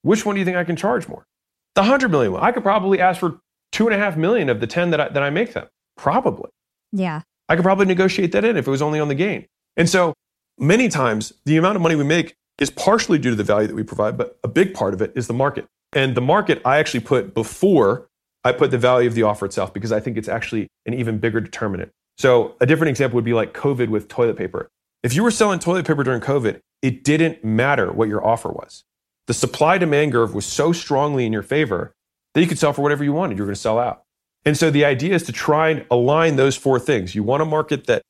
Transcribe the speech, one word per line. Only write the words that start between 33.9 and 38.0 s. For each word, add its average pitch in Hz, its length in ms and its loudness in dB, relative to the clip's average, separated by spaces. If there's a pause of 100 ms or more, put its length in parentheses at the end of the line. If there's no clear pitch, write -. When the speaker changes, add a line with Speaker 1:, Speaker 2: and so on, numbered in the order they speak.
Speaker 1:
And 151 140 2
so 165 140 2
the 147 120 4
idea 143 300 2
is 170 100 0
to - 80 -8
try 156 380 2
and 147 200 -2
align 143 460 2
those 135 220 2
four 131 220 2
things. 98 360 -2
You 107 80 -2
want 135 200 0
a - 20 0
market 156 400 -2
that 117 240 0